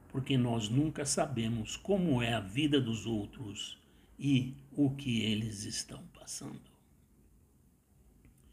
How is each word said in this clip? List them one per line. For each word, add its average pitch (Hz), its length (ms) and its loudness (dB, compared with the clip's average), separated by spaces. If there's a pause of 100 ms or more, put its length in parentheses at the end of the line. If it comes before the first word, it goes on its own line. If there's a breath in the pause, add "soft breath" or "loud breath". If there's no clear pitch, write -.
porque 131 280 0
nós 117 340 2
nunca 151 340 2
sabemos 117 720 -2
como 180 460 2
é 117 100 2
a 113 80 0
vida 139 400 2
dos 113 260 -2
outros 104 720 -6 (400 soft breath)
e 131 360 2 (180)
o 143 240 4
que 117 240 -2
eles 107 440 -2
estão - 440 -8
passando. - 540 -14 (1900 soft breath)